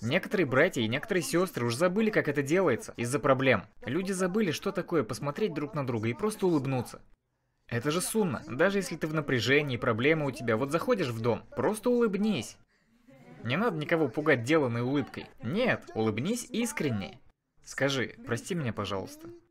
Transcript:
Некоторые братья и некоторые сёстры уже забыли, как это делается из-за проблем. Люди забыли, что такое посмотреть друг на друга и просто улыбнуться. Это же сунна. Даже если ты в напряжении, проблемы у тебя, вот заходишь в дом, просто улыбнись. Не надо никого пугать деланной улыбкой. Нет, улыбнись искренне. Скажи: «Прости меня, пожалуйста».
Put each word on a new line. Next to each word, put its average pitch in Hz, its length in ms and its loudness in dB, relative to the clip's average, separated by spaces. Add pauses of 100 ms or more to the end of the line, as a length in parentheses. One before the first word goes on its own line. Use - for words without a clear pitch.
Некоторые 160 460 0
братья 135 360 2
и 110 60 2
некоторые 151 340 -2
сёстры 165 420 -2
уже 117 120 0
забыли, 185 340 2
как 165 160 2
это 147 160 0
делается 143 540 0
из-за 120 240 -2
проблем. 131 440 4 (180)
Люди 180 280 -2
забыли, 185 400 0
что 190 220 -4
такое 170 320 0
посмотреть 151 500 -4
друг 147 200 -4
на 143 120 -2
друга 113 220 0
и 120 60 0
просто 214 320 0
улыбнуться. 135 540 0 (680)
Это 120 240 0
же 175 80 0
сунна. 180 480 0
Даже 185 300 0
если 175 180 -4
ты 160 100 -4
в 156 80 -4
напряжении, 139 640 2
проблемы 127 500 2
у 135 60 -2
тебя, 117 240 0
вот 139 160 -2
заходишь 175 360 0
в 113 120 -6
дом, 113 340 0
просто 180 340 0
улыбнись. 214 680 0 (880)
Не 120 120 0
надо 208 200 0
никого 151 320 2
пугать 147 340 2
деланной 123 400 2
улыбкой. 135 440 -2 (160)
Нет, 170 520 0
улыбнись 113 560 0
искренне. 196 720 -2 (440)
Скажи: 131 520 -2 (100)
«Прости 117 300 -4
меня, 131 160 -2
пожалуйста». 101 560 -6 (220)